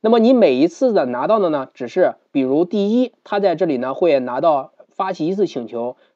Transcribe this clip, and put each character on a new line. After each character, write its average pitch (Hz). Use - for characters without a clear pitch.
那 220
么 240
你 233
每 180
一 143
次 254
的 165
拿 123
到 214
的 185
呢， 143
只 123
是 165
比 139
如 143
第 202
一， 247
它 208
在 190
这 180
里 147
呢 127
会 151
拿 123
到 151
发 190
起 156
一 185
次 196
请 123
求， 120